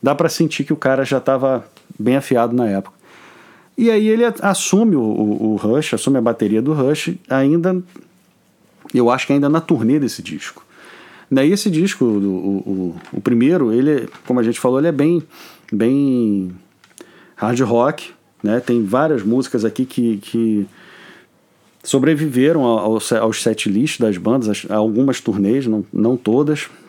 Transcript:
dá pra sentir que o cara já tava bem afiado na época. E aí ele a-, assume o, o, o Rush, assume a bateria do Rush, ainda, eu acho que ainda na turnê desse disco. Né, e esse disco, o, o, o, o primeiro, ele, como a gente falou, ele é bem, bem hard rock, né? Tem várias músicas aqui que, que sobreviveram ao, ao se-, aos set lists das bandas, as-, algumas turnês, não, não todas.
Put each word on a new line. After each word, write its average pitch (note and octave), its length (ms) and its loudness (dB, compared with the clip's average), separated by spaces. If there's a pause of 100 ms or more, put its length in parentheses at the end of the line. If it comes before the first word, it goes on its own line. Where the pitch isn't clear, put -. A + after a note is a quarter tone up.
dá C#3+ 120 2
pra D#3 160 0
sentir D#3 340 -2
que D#3 100 -2
o D3 40 -4
cara C3+ 260 0
já C3 160 -2
tava C3 460 0 (320)
bem A#2+ 180 0
afiado A#2+ 400 0
na B2 120 0
época. G2 300 -4 (800)
E A#3 120 2
aí G#3+ 180 2
ele A3 180 4
a-, A3+ 160 0
assume G3+ 540 2
o, C3 60 2
o, G#2+ 520 0
o - 20 0
Rush, B2 380 0
assume D3 240 0
a B2 40 0
bateria A2+ 400 0
do D3 120 0
Rush, D3+ 400 0 (160)
ainda, E3 520 2 (1120)
eu A#2+ 160 4
acho B2+ 160 0
que C#3+ 80 0
ainda C#3+ 160 2
na D#3+ 100 2
turnê C#3+ 400 0
desse A#2+ 220 -4
disco. - 440 -14 (640)
Né, C3+ 160 4
e F3 40 4
esse G3+ 180 0
disco, E3 360 0
o, - 20 2
o, G2 500 0
o, F#2 380 -4 (180)
o - 80 -6
primeiro, B2 500 2
ele, B2+ 380 0 (160)
como B2+ 140 -2
a A2+ 40 2
gente A2+ 160 -2
falou, B2+ 200 0
ele D#3+ 80 2
é E3+ 40 0
bem, D#3 300 0 (500)
bem A2+ 800 0 (840)
hard A#2+ 260 -2
rock, A#2+ 500 0 (300)
né? A2 180 0
Tem A#2+ 240 0
várias B2+ 380 0
músicas A#2 420 -2
aqui A2+ 220 -2
que, A#2 380 -2
que A2 420 -2 (1160)
sobreviveram C#3+ 840 2
ao, A2+ 140 2
ao G#2+ 200 0
se-, - 160 -2
aos A2 280 0
set A2+ 260 -2
lists A2 300 -2
das G#2+ 180 0
bandas, A2 320 0
as-, - 220 -6
algumas A2+ 500 0
turnês, A2 460 0
não, G#2+ 260 -2
não A#2 240 0
todas. D3 500 0 (220)